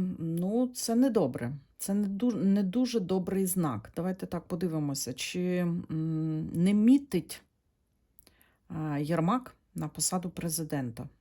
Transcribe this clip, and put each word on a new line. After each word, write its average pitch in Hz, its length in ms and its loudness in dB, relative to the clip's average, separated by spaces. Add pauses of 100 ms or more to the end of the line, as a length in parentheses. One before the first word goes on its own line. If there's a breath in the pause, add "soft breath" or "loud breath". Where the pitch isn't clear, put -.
(200)
ну, 185 480 0
це 240 280 -2
недобре. 214 580 2 (240)
Це - 160 -4
не 208 140 2
ду-, 196 360 0
не 196 200 4
дуже 233 360 0
добрий 190 460 0
знак. 160 500 -2
Давайте 185 300 -4
так 175 220 -6
подивимося, 160 680 -2
чи, 180 440 -2
м, 160 920 -2 (140)
не 196 100 6
мітить, 220 680 4 (1300 soft breath)
а, 156 320 -4
Єрмак 165 560 0 (200)
на 160 120 -4
посаду 180 420 -4
президента. 147 800 -4 (120)